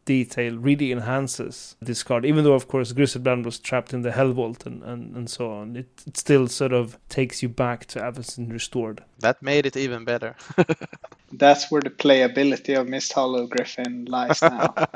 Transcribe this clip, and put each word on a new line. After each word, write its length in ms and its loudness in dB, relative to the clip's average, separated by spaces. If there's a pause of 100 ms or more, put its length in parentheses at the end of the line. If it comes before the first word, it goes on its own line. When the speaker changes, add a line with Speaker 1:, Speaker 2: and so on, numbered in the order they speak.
Speaker 1:
detail 520 0
really 360 2
enhances 880 -6
this 240 -6
card, 200 0
even 200 4
though, 80 8
of 160 2
course, 240 -2
Griselbrand 520 0
was 140 -8
trapped 340 -4
in 100 -4
the 100 -2
Hell 200 4
Vault 320 -4
and, 200 -12
and, 320 -12
and 120 -10
so 220 -6
on. 240 -12
It, 140 -12 (180)
it 100 -14
still 300 4
sort 260 -2
of 240 0 (120)
takes 340 -4
you 60 -2
back 380 -4
to 120 -12
Avacyn 540 -10
Restored. 500 -6 (160)
Speaker 2:
That 240 2
made 240 2
it 100 -4
even 280 -4
better. 320 -4 (200)
<laughs> 760 -2
Speaker 3:
That's 400 6
where 100 2
the 80 -4
playability 880 4
of 100 -2
Mist 240 -6
Hollow 360 0
Griffin 560 -8
lies 380 -2
now. 300 2 (240)